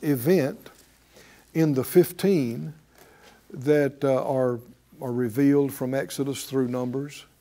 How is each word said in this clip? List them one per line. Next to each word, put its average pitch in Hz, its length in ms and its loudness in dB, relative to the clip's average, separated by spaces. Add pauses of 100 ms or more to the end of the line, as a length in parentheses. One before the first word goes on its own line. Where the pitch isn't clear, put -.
event 143 680 0 (840)
in 160 220 2
the 131 100 0
fifteen 156 880 0 (760)
that, 143 540 0
uh, 131 200 2
are, 127 360 0 (400)
are 127 120 -6
revealed 135 600 2
from 131 220 -6
Exodus 135 500 -4
through 135 240 -2
Numbers. 127 560 -6 (160)